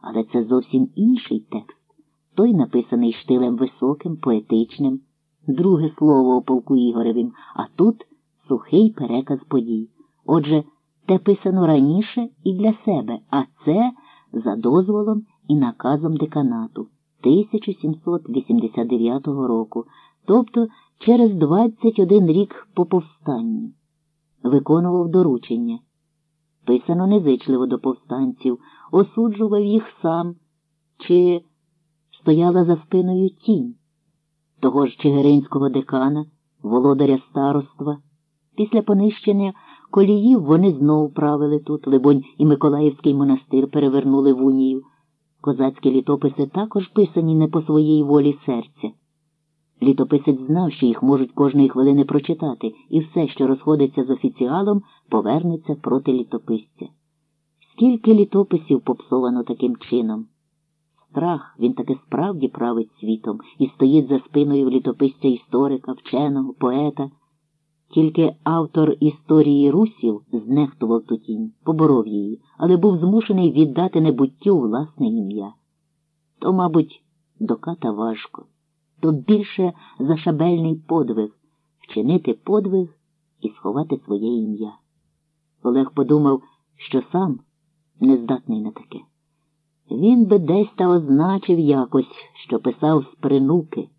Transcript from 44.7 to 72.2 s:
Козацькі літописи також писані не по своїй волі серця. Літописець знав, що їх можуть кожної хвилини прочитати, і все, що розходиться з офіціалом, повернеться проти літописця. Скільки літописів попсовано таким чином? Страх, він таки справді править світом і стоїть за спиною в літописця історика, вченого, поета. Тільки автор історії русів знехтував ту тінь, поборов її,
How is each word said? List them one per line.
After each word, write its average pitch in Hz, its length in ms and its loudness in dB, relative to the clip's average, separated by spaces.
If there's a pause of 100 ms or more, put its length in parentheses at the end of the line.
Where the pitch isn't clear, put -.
Козацькі 135 500 0
літописи 139 560 -2
також 196 420 -6
писані 165 460 0
не 156 140 2
по 160 140 -2
своїй 151 400 2
волі 143 440 2
серця. 117 440 -8 (920)
Літописець 135 640 0
знав, 160 260 0
що - 140 -2
їх 117 160 0
можуть 131 300 0
кожної 139 360 2
хвилини 139 360 2
прочитати, 143 720 -4 (160)
і 160 100 2
все, 160 280 -4
що 135 180 -2
розходиться 139 580 0
з 131 60 -6
офіціалом, 165 720 -2 (260)
повернеться 151 640 -2
проти 131 380 -2
літописця. 117 760 -6 (840)
Скільки 226 420 2
літописів 190 680 0
попсовано 123 600 -4
таким 120 340 -4
чином? 113 500 -6 (840)
Страх, 160 480 -6
він 123 140 0
таки 131 340 -6
справді 156 420 -4
править 117 420 -6 (100)
світом 110 400 -6 (180)
і 135 80 0
стоїть 135 420 2
за 135 100 0
спиною 139 480 0
в 127 40 0
літописця 135 580 -2
історика, 131 640 -2
вченого, 139 600 -4
поета. 139 580 -4 (840)
Тільки 156 500 2
автор 156 560 0
історії 143 680 2
русів 135 520 -2 (100)
знехтував 117 720 -2
ту 117 140 -6
тінь, 110 360 -10 (120)
поборов 151 420 2
її, 104 340 -6 (180)